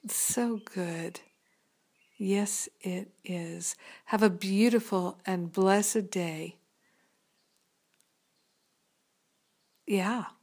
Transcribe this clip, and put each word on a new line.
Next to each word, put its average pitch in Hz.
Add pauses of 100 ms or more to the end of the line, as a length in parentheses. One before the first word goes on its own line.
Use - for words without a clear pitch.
It's -
so 233 (140)
good. 170 (960)
Yes, 202 (120)
it 180 (120)
is. 170 (300)
Have 214
a 208
beautiful 196
and 175
blessed 202
day. 170 (3250)
Yeah. 202 (160)